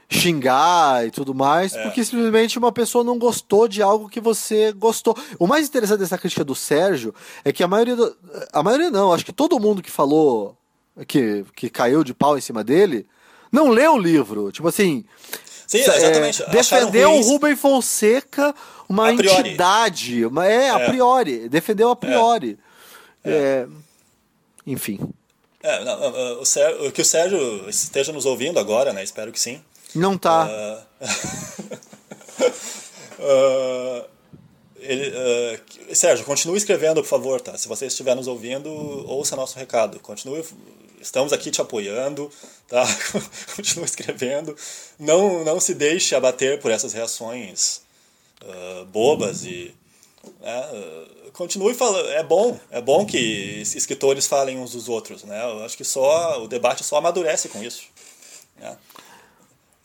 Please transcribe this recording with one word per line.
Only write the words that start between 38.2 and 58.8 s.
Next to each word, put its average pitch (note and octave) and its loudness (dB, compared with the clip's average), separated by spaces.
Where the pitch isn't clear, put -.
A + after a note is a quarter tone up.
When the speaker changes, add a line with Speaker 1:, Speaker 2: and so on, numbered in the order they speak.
Speaker 2:
ouvindo, B2+ -10
ouça C#3 -6
nosso C3 -8
recado. A2+ -2
Continue, C3+ -12
estamos C#3+ -4
aqui C3 -4
te - -2
apoiando, C3 -8
tá? B2 0
<laughs> - -16
Continue C#3 -6
escrevendo. D3 -6
Não, E3+ 2
não D#3+ 0
se F3 -2
deixe D3+ 0
abater C3 0
por A#2+ -2
essas A2 -4
reações, A2+ -8
ah, F#2 -14
bobas A2 0
e, F2 -12
né, - -12
ah, D#2+ -16
continue F#3+ -4
falando. G3+ 0
É D3+ -2
bom, F#3 2
é B2 -8
bom C#3+ 2
que G#2 -4
es-, - -6
escritores C3+ -2
falem C3+ -2
uns B2 -12
dos A#2 -12
outros, G#2+ -10
né? G#2 -10
Eu A2 -10
acho A#2 -12
que C3+ -14
só, D3 0
o A2+ -14
debate A#2+ -2
só D3+ -2
amadurece E3 0
com G2+ -14
isso, - -14
né? A1 -16